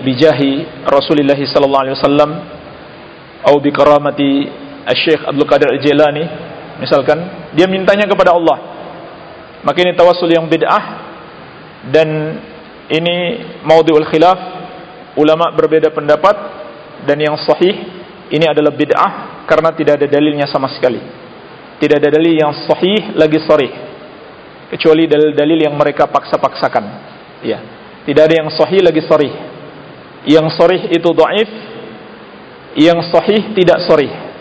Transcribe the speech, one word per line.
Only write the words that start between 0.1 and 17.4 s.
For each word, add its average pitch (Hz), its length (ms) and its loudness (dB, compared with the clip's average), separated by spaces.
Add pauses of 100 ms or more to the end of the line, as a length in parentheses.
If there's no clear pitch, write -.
Rasulillah 139 480 2
sallallahu 139 480 0
alaihi 135 160 -4
wasallam," 147 320 2 (1120)
atau 143 160 4
"Bi 143 160 -2
karamati 143 560 2 (500)
Asy-Syaikh - 480 -2
Abdul 139 200 -2
Qadir 143 280 4
Al-Jailani," 147 480 2 (560)
misalkan, 151 380 0 (340)
dia 170 160 2
mintanya 190 400 0
kepada 180 240 4
Allah. 165 260 2 (1040)
Maka 143 240 -2
ini 180 80 0
tawassul 175 400 2
yang 165 160 0
bid'ah, 165 360 0 (1080)
dan 156 160 2 (800)
ini 170 280 -2 (480)
maudhi'ul 156 440 4
khilaf. 175 320 4 (800)
Ulama 156 320 2
berbeda 156 400 2
pendapat, 151 400 2 (720)
dan - 160 -2
yang 151 240 0